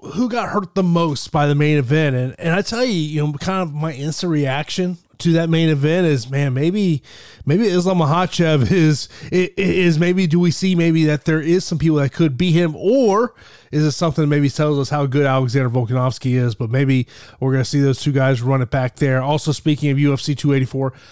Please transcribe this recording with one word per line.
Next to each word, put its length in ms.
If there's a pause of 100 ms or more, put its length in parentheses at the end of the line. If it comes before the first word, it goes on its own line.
(140)
who 140
got 200
hurt 260
the 80
most 480
by 160
the 80
main 240
event, 380
and, 200
and 160
I 80
tell 240
you, 100
you 300
know, 100
kind 280
of 100
my 200
instant 400
reaction 680 (200)
to 140
that 160
main 200
event 380
is, 240
man, 240
maybe, 480 (420)
maybe 200
Islam 340
Makhachev 720
is, 380 (240)
i-, 40
i-, 200
is 420
maybe, 280
do 120
we 120
see 240
maybe 300
that 200
there 160
is 240
some 140
people 180
that 160
could 240
beat 160
him, 240
or 580 (380)
is 120
it 80
something 300
that 60
maybe 200
tells 300
us 100
how 180
good 200
Alexander 420
Volkanovski 640
is? 200
But 160
maybe 360 (320)
we're 140
gonna 140
see 140
those 200
two 120
guys 280
run 220
it 80
back 260
there. 240
Also, 320
speaking 380
of 80
U 160
F 60
C 140
two 200
eighty-four, 400 (180)